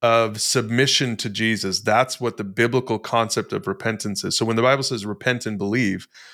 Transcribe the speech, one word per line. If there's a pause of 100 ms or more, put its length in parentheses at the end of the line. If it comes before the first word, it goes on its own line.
of
submission
to
Jesus.
That's
what
the
biblical
concept
of
repentance
is.
So
when
the
Bible
says,
"Repent
and
believe," (260)